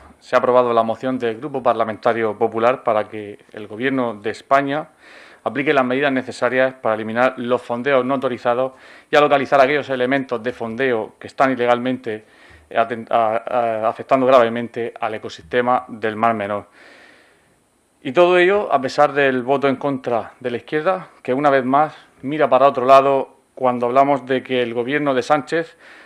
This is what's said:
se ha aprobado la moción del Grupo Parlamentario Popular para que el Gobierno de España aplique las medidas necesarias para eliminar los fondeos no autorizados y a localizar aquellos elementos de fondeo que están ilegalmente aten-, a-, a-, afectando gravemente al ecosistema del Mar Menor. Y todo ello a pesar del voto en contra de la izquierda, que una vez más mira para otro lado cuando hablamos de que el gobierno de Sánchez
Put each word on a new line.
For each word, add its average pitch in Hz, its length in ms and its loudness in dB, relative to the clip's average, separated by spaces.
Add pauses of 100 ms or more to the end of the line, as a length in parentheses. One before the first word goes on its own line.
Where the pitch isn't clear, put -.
(180)
se - 180 -6
ha 123 40 6
aprobado 123 340 4
la 117 80 4
moción 113 380 -4
del 113 180 -4
Grupo 135 240 -8
Parlamentario 113 760 -2
Popular 113 460 0
para 107 260 0
que 104 300 -14 (140)
el 107 160 -16
Gobierno 120 480 -4
de 104 160 -6
España 139 560 -2 (560)
aplique 135 280 -4
las 135 140 2
medidas 135 260 -2
necesarias 127 600 -2
para 113 220 -2
eliminar 110 420 -2
los 120 240 -2
fondeos 123 420 -2
no 131 120 -2
autorizados 127 560 -2 (400)
y 147 60 0
a 147 40 6
localizar 139 400 4
aquellos 135 280 2
elementos 127 520 -2
de 123 100 -4
fondeo 117 680 -4
que - 80 -16
están 131 240 0
ilegalmente 120 720 -2 (460)
aten-, 117 400 -2
a-, 113 240 0
a-, 113 520 -2
afectando 127 380 0
gravemente 120 760 2
al 110 140 -6
ecosistema 123 760 -4
del 110 260 -6
Mar 113 180 0
Menor. 104 360 -6 (1300)
Y 135 100 -8
todo 180 280 6
ello 196 340 2
a 135 80 2
pesar 139 320 0
del 135 300 2
voto 139 240 0
en 131 80 2
contra 127 640 -4
de 127 100 -6
la 123 80 -6
izquierda, 156 520 -4 (120)
que 127 140 -2
una 143 160 2
vez 135 140 2
más 147 280 2 (300)
mira 143 260 0
para 131 180 6
otro 131 180 0
lado 135 560 4 (120)
cuando 123 320 -2
hablamos 135 400 2
de 131 160 -2
que 127 220 -2
el 117 100 -4
gobierno 139 400 -2
de 127 80 0
Sánchez 151 560 -2 (280)